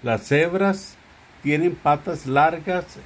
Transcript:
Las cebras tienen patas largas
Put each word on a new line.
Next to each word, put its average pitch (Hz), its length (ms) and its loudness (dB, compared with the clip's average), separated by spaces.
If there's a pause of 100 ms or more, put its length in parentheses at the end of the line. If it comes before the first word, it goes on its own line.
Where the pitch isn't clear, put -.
Las 113 240 -2
cebras 185 680 0 (480)
tienen 156 320 0
patas 147 500 -2
largas 160 800 0